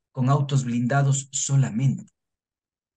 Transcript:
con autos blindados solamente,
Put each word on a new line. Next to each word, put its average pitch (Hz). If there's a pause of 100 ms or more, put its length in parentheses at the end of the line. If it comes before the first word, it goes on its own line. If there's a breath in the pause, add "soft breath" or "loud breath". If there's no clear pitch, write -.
(120)
con 127
autos 139
blindados 127
solamente, 123 (840)